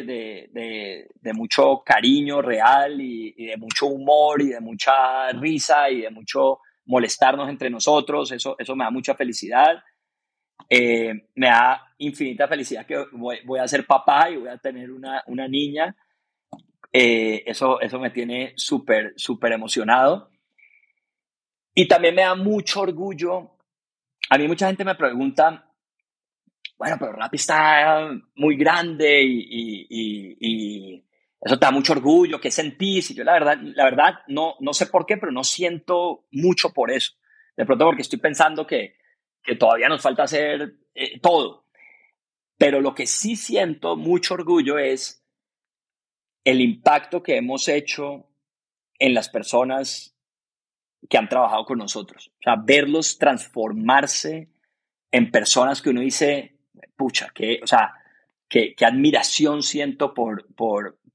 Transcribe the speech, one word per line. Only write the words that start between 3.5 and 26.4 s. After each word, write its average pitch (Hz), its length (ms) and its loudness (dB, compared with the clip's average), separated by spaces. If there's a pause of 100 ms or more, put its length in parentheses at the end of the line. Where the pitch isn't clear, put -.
mucho 113 300 -6
humor 143 560 2
y 139 60 0
de 120 120 -6
mucha 131 720 0
risa 147 580 0
y 127 100 -4
de 110 100 -8
mucho 135 500 -2 (260)
molestarnos 131 640 2
entre 135 220 -8
nosotros. 147 640 0
Eso, 131 260 -8
eso 131 160 -10
me 135 100 -4
da 113 60 -2
mucha 127 240 -4
felicidad. 127 680 0 (840)
Eh, 117 680 2
me 131 100 2
da 123 520 4
infinita 143 500 -4
felicidad 131 360 -6
que 143 280 -8
voy, 120 320 -10
voy 131 160 -6
a 127 80 -2
ser 135 180 -2
papá 143 440 4
y 165 60 -8
voy 127 120 -10
a 123 100 -14
tener 127 320 -10
una, 135 380 -10
una 127 180 -8
niña. 147 480 -2 (960)
Eh, 113 540 2
eso, 127 340 0
eso 127 200 -6
me 127 100 -4
tiene 123 460 -8
súper, 110 600 -2
súper 117 360 -4
emocionado. 117 800 0 (1400)
Y 185 120 4
también 170 280 6
me 185 80 4
da 185 120 2
mucho 196 460 -4
orgullo. 180 800 -6 (720)
A 135 80 6
mí 147 100 0
mucha 170 180 -2
gente 190 180 -4
me 185 120 -2
pregunta, 139 680 0 (1120)